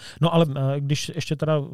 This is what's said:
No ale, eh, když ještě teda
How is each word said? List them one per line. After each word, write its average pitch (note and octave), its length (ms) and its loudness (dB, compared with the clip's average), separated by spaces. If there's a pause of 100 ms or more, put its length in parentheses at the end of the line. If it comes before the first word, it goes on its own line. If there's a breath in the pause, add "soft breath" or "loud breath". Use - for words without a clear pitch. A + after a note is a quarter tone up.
(220 loud breath)
No E3 120 4
ale, E3 160 6
eh, C3+ 300 0
když C#3+ 360 -2
ještě D3+ 200 -4
teda D3+ 260 0 (120)